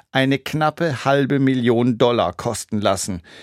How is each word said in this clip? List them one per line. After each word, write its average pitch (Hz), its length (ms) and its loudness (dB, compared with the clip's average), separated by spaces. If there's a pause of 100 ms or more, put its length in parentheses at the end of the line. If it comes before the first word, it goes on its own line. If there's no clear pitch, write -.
(120)
eine 135 260 0
knappe 156 680 -4
halbe 139 320 2
Million 123 580 2
Dollar 113 380 2
kosten - 480 -6
lassen. 98 400 -2 (200)